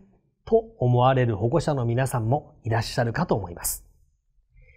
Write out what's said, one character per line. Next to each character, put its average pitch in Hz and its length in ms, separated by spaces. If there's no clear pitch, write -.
と 226 200
思 123 200
わ 131 140
れ 127 140
る 113 80
保 107 140
護 165 100
者 151 160
の 123 100
皆 120 220
さ 131 100
ん 110 100
も 135 360
い 110 80
ら 110 80
っ - 20
し - 160
ゃ 131 60
る 117 100
か 170 140
と - 80
思 95 160
い - 20
ま - 100
す。 - 220